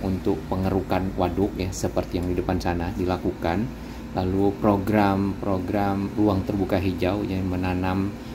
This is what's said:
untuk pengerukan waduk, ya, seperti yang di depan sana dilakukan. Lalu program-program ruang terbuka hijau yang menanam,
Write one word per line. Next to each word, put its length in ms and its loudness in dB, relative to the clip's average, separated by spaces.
untuk 400 0
pengerukan 720 0
waduk, 400 2
ya, 160 -2
seperti 480 -2
yang 80 -2
di 80 0
depan 240 0
sana 320 -2
dilakukan. 960 -2
Lalu 480 2
program-program 1600 2
ruang 240 4
terbuka 400 0
hijau 400 0
yang 240 -2
menanam, 640 0